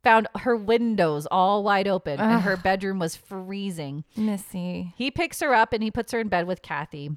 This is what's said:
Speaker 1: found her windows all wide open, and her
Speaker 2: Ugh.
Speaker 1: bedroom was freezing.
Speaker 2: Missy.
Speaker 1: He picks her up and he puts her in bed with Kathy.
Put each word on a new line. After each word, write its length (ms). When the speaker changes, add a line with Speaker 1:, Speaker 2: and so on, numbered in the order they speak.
Speaker 1:
found 260
her 180
windows 720
all 320
wide 260
open, 300
and 240
her 120
Speaker 2:
Ugh. 80
Speaker 1:
bedroom 360
was 160
freezing. 920
Speaker 2:
Missy. 800
Speaker 1:
He 140
picks 300
her 140
up 200
and 80
he 80
puts 220
her 80
in 80
bed 180
with 160
Kathy. 540